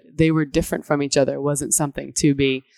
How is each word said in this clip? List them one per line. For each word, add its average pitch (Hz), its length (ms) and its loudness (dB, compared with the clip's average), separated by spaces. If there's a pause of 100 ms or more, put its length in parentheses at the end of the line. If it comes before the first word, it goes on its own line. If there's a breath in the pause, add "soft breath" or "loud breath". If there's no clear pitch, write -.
(180)
they 160 140 4
were 156 140 2
different 160 380 -4
from 143 200 0
each 139 120 -4
other 139 240 2
wasn't 143 360 -2
something 139 380 -4
to 147 200 2
be 135 300 0 (140 soft breath)